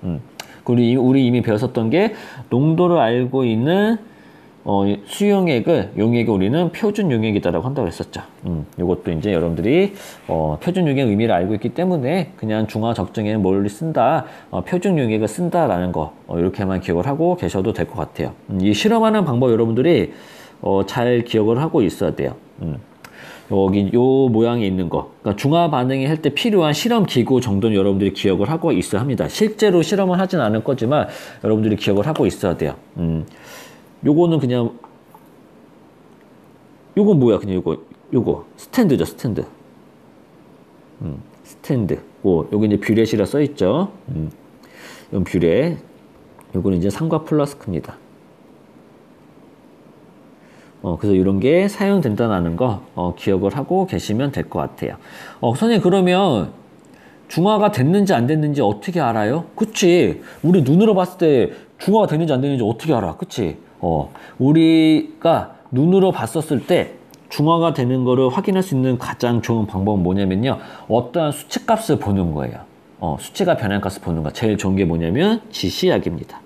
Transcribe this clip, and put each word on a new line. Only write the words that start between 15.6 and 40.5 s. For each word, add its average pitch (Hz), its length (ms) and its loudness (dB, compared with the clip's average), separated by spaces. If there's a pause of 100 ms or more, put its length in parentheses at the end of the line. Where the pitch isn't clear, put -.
거, 80 220 -4 (120)
어, 85 140 -6
이렇게만 92 420 -2
기억을 87 240 -2
하고 160 300 0
계셔도 101 380 -4
될 82 120 -4
것 - 100 -16
같아요. - 380 -8 (160)
음, 95 100 -4
이 101 140 2
실험하는 214 500 2
방법 123 280 2
여러분들이, 113 640 2 (500)
어, 98 240 0
잘 120 360 0
기억을 113 380 0
하고 156 220 0
있어야 80 320 -2
돼요. 69 180 -6 (300)
음, 78 140 -6 (760)
여기 98 420 2
요 120 80 4 (280)
모양에 117 360 2
있는 92 240 -2
거, - 220 -6 (100)
그러니까 104 180 -4
중화 165 300 2
반응이 135 380 -2
할 156 160 -2
때 147 60 2
필요한 170 440 0
실험 226 320 0
기구 127 340 2
정도는 107 380 0
여러분들이 98 360 2
기억을 101 360 0
하고 165 220 0
있어야 98 300 -2
합니다. 127 260 -2
실제로 208 560 2
실험을 185 360 0
하진 190 200 0
않을 110 240 0
거지만 131 440 0 (360)
여러분들이 107 320 2
기억을 101 320 0
하고 156 180 0
있어야 90 320 -2
돼요. 73 160 -4 (240)
음, 82 300 -4 (760)
요거는 160 360 4
그냥, 123 320 0 (2250)
요거 202 200 4
뭐야? 120 240 6
그냥 98 160 -4
요거, 87 220 -2 (360)
요거 104 320 0 (100)
스탠드죠, 175 500 0
스탠드. - 400 -6 (1600)